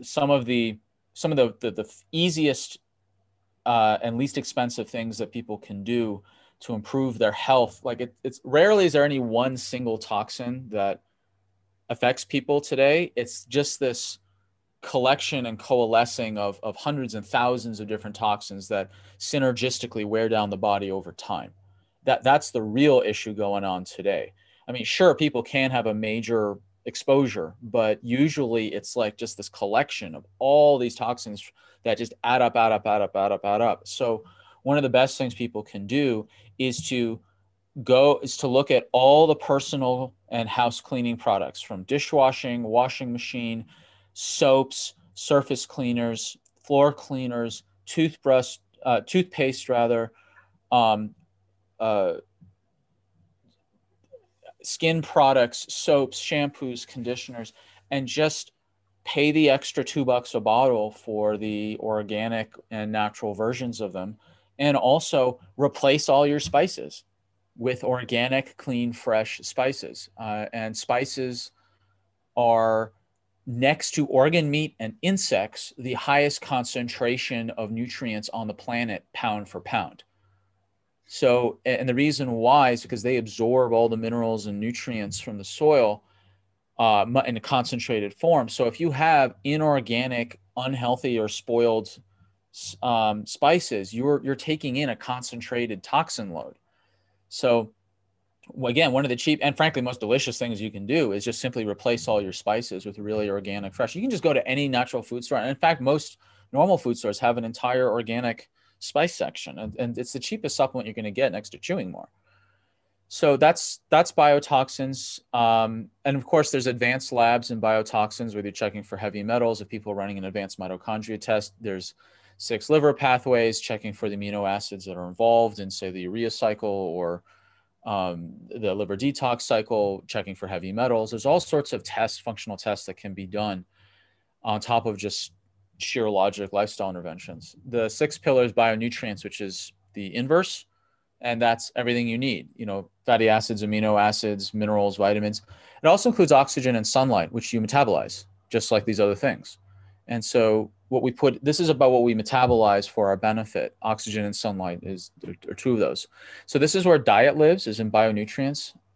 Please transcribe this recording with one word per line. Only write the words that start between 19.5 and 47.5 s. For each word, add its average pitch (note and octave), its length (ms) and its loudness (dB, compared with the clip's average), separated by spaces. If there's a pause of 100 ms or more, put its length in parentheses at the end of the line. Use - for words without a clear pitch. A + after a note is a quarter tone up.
wear A2 240 0
down G#2+ 200 0
the G2 80 -4
body G2+ 340 0
over F#2 220 -8
time. C#2+ 380 -10 (520)
That, - 200 0
that's C#3+ 280 4
the A#2 100 -2
real B2+ 420 4
issue G#2+ 300 -4
going G2+ 300 -4
on F#2 220 -4
today. F2+ 480 -4 (340)
I B2 60 -8
mean, A#2+ 100 -6
sure, F3 320 4
people C#3+ 260 0
can C3+ 300 0
have A#2 160 0
a G#2+ 60 2
major G#2+ 640 -2 (280)
exposure, A#2 760 0
but A2 420 0
usually B2 720 0
it's, G2+ 220 -10
like, G#2+ 220 -2
just - 200 -10
this - 120 -14
collection G#2 640 -4
of - 120 -16 (120)
all C#3+ 400 6
these B2 180 -4
toxins A2+ 540 -8 (340)
that A2+ 140 0
just A#2 160 -8 (100)
add B2+ 180 2
up, A#2+ 140 2
add A2+ 160 4
up, G#2 140 0
add G#2+ 160 2
up, F#2+ 140 -2
add G2 160 2
up, G2 140 -4
add G#2 160 0
up. A2 260 0
So A#2 360 -4 (400)
one C#3+ 140 2
of D3 60 2
the C3 60 0
best B2+ 280 4
things B2+ 160 -4
people A#2 300 -8
can G2+ 240 -12
do B2 400 0 (320)
is B2+ 300 -4
to A#2 300 -2 (640)
go, C3 380 6
is C3+ 160 -8
to C#3+ 100 -4
look C3+ 220 2
at B2+ 220 2
all C#3 360 8
the D3+ 80 4
personal C3 800 -2 (160)
and A#2 200 -2
house A#2+ 320 0
cleaning A#2+ 360 -4
products, G2 440 -2
from F#2 220 -12
dishwashing, C3 800 0
washing A#2+ 480 0
machine, A#2 540 -6 (480)
soaps, - 800 2 (220)
surface C#3 500 0
cleaners, A#2+ 720 -4 (260)
floor C#3+ 300 4
cleaners, A#2+ 720 -8 (220)